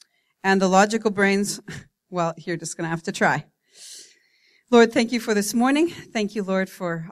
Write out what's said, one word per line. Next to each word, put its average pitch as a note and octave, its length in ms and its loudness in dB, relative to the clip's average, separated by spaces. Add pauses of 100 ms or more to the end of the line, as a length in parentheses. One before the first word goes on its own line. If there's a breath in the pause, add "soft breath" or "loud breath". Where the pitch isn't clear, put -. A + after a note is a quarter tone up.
(420 soft breath)
And F#3+ 180 2
the F#3+ 80 2
logical G#3 440 4
brains, G3 560 0
<laughs> - 420 -20
well, E3+ 280 -2
you're E3 180 -8
just D#3+ 200 -12
gonna E3 120 -6
have E3 160 -6
to G3 80 -6
try. D#3+ 320 0 (1300 loud breath)
Lord, A#3 220 6
thank A#3+ 200 0
you A#3 80 -2
for G#3+ 140 -4
this G#3 200 -2
morning. C4+ 340 2
Thank G#3 460 -8
you, G#3+ 80 -6
Lord, F#3+ 260 -2
for E3 440 -8